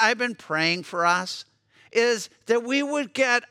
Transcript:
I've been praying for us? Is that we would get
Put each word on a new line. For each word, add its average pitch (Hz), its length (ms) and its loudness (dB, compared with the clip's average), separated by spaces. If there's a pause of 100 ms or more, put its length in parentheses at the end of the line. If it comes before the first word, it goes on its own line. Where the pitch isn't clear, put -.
I've 226 180 2
been 240 160 -4
praying 165 500 -2
for 170 220 -2
us? 180 380 -2 (480)
Is 233 380 0 (160)
that 233 180 0
we 269 180 0
would 285 320 -4
get 247 360 2